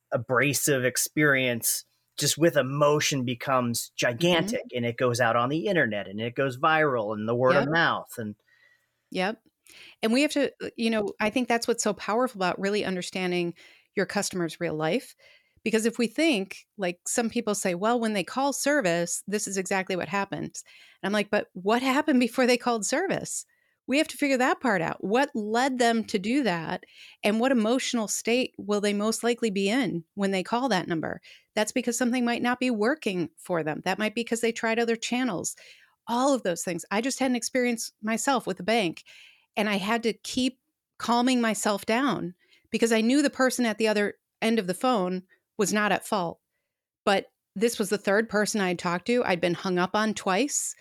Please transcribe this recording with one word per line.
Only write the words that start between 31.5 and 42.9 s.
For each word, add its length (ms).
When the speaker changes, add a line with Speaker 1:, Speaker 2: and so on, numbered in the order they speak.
Speaker 2:
That's 160
because 260
something 260
might 180
not 180
be 100
working 640
for 260
them. 220
That 140
might 160
be 80
'cause 180
they 120
tried 260
other 180
channels. 600
All 260
of 120
those 180
things. 280
I 100
just 180
had 120
an 60
experience 640
myself 460
with 140
a 40
bank, 400
and 120
I 80
had 280
to 80
keep 480
calming 420
myself 460
down 480
because 220